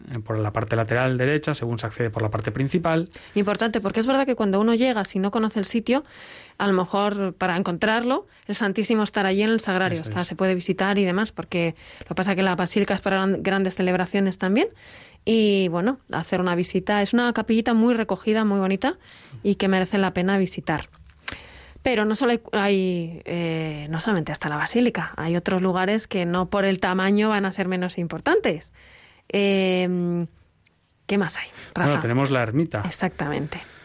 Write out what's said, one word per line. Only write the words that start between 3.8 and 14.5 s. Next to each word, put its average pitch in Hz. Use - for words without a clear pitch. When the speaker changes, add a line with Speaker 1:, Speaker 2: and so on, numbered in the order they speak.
Speaker 2:
porque 196
es 226
verdad 269
que 262
cuando 196
uno 233
llega, 226
si -
no 196
conoce 220
el 196
sitio, 240
a 202
lo 196
mejor 196
para 180
encontrarlo, 226
el 202
Santísimo 214
estará 202
allí 196
en 220
el 226
sagrario, 185
Speaker 1:
Eso 165
Speaker 2:
está, 139
Speaker 1:
es. 170
Speaker 2:
se 165
puede 190
visitar 190
y 202
demás, 185
porque 170
lo -
que 170
pasa 185
es 185
que 190
la 185
basílica 196
es 196
para 190
gran-, 190
grandes 190
celebraciones 185
también, 220